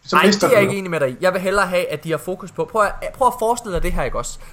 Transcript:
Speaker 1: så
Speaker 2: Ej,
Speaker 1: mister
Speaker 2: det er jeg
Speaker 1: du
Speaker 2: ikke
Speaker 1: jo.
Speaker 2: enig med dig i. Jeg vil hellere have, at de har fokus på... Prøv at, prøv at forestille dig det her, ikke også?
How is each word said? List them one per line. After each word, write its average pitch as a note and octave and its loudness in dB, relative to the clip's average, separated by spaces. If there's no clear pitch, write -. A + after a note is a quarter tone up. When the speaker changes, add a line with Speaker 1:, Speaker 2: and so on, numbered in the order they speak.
Speaker 1:
så - -2
Speaker 2:
Ej, D#3+ 6
Speaker 1:
mister G3 4
Speaker 2:
det B3 6
er - 8
jeg G3 6
Speaker 1:
du F#3+ -2
Speaker 2:
ikke G3 -4
Speaker 1:
jo. G3+ -4
Speaker 2:
enig F#3 -6
med D#3+ -2
dig C3 2
i. B2 -10
Jeg F#3 2
vil F#3+ -2
hellere F#3+ 0
have, F3+ -2
at D3+ -8
de E3 -6
har D#3 0
fokus F#3 -8
på... D#3+ -6
Prøv G#3+ 0
at, - -2
prøv B3 4
at A3 2
forestille A3+ -2
dig D#3+ 0
det F3+ 0
her, F3 0
ikke A#2+ -4
også? - -8